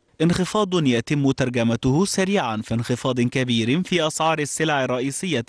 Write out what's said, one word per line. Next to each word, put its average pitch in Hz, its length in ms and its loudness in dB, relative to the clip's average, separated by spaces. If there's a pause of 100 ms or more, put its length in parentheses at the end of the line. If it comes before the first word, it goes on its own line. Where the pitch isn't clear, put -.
(220)
انخفاض 180 640 2
يتم 135 440 2
ترجمته 127 720 0
سريعا 190 520 0
في 107 180 -4
انخفاض 123 460 -2
كبير 123 600 0
في 170 240 0
أسعار 160 320 0
السلع 147 460 0
الرئيسية 127 640 -2